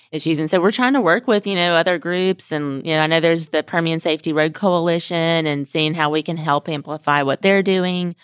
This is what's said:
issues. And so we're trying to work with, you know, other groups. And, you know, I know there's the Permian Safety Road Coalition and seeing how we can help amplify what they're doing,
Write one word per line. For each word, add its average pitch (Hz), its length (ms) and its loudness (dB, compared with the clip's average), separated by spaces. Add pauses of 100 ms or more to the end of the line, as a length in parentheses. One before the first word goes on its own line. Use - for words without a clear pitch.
(120)
issues. 156 280 -2
And 156 100 -2
so 185 100 2
we're 185 120 2
trying 254 220 0
to 277 80 2
work 190 240 2
with, 208 220 0
you 196 80 -2
know, 175 200 2
other 170 220 2
groups. 185 540 -2
And, 143 340 -4
you 160 80 -2
know, 156 60 2
I 156 80 2
know 160 140 2
there's 165 260 2
the 151 160 -2
Permian 165 380 -2
Safety 156 320 -2
Road 156 200 2
Coalition 170 960 0
and 143 200 -4
seeing 156 260 0
how 156 160 0
we 156 120 0
can 160 140 -6
help 151 320 -2
amplify 147 560 -2
what 139 180 -2
they're 196 220 2
doing, 180 600 -2